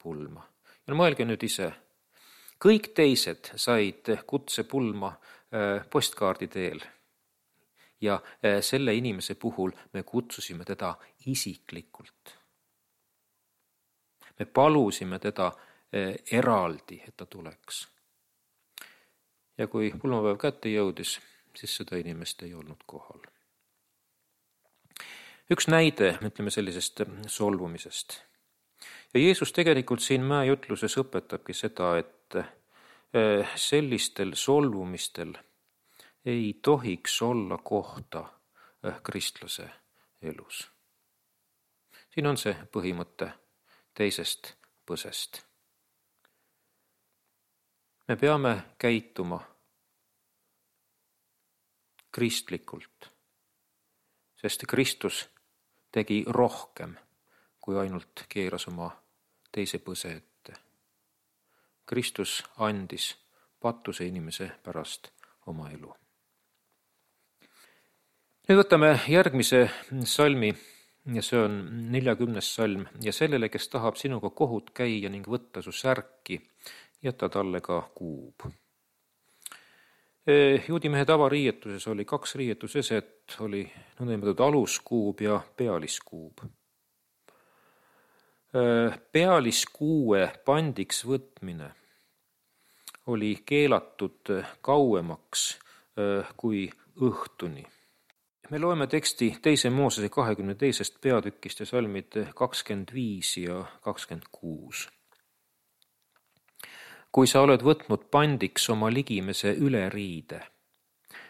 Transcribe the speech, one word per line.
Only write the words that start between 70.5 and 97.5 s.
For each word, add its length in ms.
ja 80
see 160
on 140
neljakümnes 640
salm. 300
„Ja 120
sellele, 360
kes 200
tahab 280
sinuga 320
kohut 400
käia 400
ning 160
võtta 400
su 60
särki, 640
jäta 280
talle 320
ka 200
kuub.“ 500
Eh, 400
juudimehe 380
tavariietuses 800
oli 180
kaks 300
riietuseset, 1040
oli 320
nõndanimetatud 460
aluskuub 760
ja 180
pealiskuub. 800
Eh, 460
pealiskuue 1300
pandiks 600
võtmine 640
oli 280
keelatud 880
kauemaks, 960
eh, 400
kui 320
õhtuni. 640